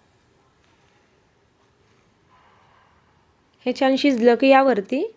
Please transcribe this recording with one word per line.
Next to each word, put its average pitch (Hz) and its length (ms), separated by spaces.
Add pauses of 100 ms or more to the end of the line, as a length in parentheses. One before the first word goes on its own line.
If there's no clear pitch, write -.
(3750)
हे 247 80
छान 269 240
शिजलं 240 380
की 269 140
यावरती 262 540 (140)